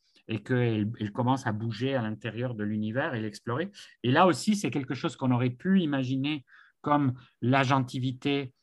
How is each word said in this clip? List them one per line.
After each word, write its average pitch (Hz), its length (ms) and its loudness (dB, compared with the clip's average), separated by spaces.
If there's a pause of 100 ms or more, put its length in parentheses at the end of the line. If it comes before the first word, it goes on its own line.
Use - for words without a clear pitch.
(280)
et 110 100 -2
qu'elle, 117 520 0 (100)
elle 104 120 -4
commence 127 360 0
à 110 40 0
bouger 113 440 -4
à 127 40 0
l'intérieur 110 540 -6
de 104 80 -6
l'univers 107 520 -2
et 110 60 -4
l'explorer. 117 500 -6 (340)
Et 123 80 4
là 175 160 8
aussi, 170 260 2
c'est 202 160 -2
quelque 143 240 -4
chose 156 220 -4
qu'on 127 160 2
aurait 123 180 2
pu 190 300 2
imaginer 139 640 -2 (360)
comme 147 340 2 (280)
l'agentivité 131 1200 0